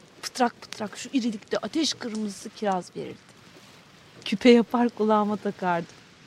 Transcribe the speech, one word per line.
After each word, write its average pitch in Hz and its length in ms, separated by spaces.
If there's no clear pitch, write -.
Pıtrak - 400
pıtrak - 360
şu - 160
irilikte 220 440
ateş 277 360
kırmızısı 214 560
kiraz 190 460
verirdi. 147 220
Küpe 240 240
yapar 240 400
kulağıma 208 480
takardım. 180 580